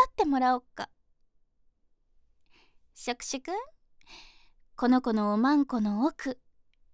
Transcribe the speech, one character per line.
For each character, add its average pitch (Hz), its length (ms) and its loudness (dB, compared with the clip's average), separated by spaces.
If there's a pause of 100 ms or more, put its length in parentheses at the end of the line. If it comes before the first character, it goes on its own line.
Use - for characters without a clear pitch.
っ - 60 -20
て 415 100 2
も 277 140 2
ら 254 180 4
お 247 40 -6
っ - 40 -16 (100)
か。 - 140 -10 (2000)
触 - 360 -8
手 269 100 -6
く 330 120 -10
ん、 381 40 -4 (1200)
こ 240 120 0
の 254 140 4
子 240 100 -2
の 208 220 0
お - 20 0
ま 269 200 2
ん 277 100 2
こ 247 160 -2
の 208 240 0
奥、 269 340 -6 (540)